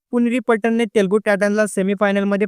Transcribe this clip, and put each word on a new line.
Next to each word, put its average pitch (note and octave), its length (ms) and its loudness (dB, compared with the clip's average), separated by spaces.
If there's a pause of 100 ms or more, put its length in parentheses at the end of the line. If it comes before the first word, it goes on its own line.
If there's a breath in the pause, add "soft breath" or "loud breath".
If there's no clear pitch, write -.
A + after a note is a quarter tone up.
(100)
पुणेरी A#3+ 360 0
पलटणने A3+ 380 0 (100)
तेलगू G3+ 240 2
टायटन्सला G#3 480 0
सेमीफायनलमध्ये G3+ 800 0